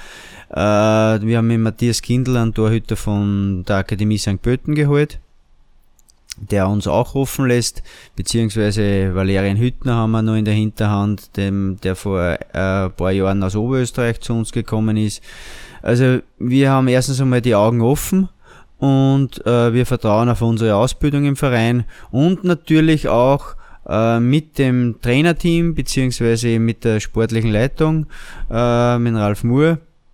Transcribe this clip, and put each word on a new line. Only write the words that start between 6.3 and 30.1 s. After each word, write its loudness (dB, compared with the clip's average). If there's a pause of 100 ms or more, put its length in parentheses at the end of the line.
der 0
uns -2
auch 0
hoffen -2
lässt, 0 (320)
beziehungsweise 0
Valerian 0
Hüttner -2
haben 0
wir 0
noch 0
in 0
der 0
Hinterhand, -2
dem, -2
der -2
vor, -4
äh, -2 (140)
ein -2
paar -2
Jahren 0
aus -4
Oberösterreich -2
zu -6
uns -4
gekommen -2
ist. -4 (600)
Also 2 (180)
wir 2
haben 2
erstens 2
einmal 2
die 2
Augen 4
offen 0 (500)
und, 2
äh, 2
wir 2
vertrauen 0
auf 0
unsere 2
Ausbildung 0
im 0
Verein 0 (260)
und 0
natürlich 2
auch, 2 (320)
äh, 0
mit 0
dem 0
Trainerteam 2
beziehungsweise 0
mit -2
der 2
sportlichen -2
Leitung, 0 (440)
äh, 2
mit 0
Ralf -2
Moore, 2 (360)